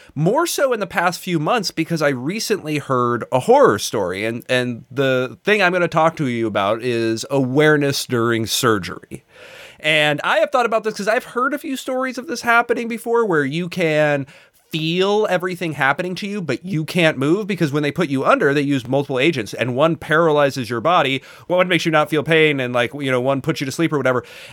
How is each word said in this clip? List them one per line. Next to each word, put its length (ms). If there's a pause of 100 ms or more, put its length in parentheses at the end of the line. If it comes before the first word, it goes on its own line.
(160)
more 320
so 260
in 60
the 80
past 340
few 160
months 320
because 320
I 80
recently 680
heard 520
a 100
horror 360
story. 480
And, 240
and 400
the 540
thing 180
I'm 120
gonna 140
talk 280
to 100
you 220
about 340
is 480
awareness 800
during 400
surgery. 760 (560)
And 440
I 140
have 120
thought 160
about 180
this 140
'cause 100
I've 180
heard 280
a 60
few 180
stories 400
of 80
this 160
happening 460
before 400
where 180
you 240
can 560 (460)
feel 580
everything 440
happening 420
to 120
you, 140
but 240
you 180
can't 340
move 300
because 240
when 100
they 100
put 180
you 160
under, 280
they 80
use 240
multiple 340
agents 340
and 200
one 220
paralyzes 760
your 120
body. 400 (260)
One 220
makes 160
you 80
not 160
feel 140
pain 360
and, 140
like, 200
you 160
know, 120
one 200
puts 200
you 40
to 60
sleep 220
or 40
whatever. 280 (280)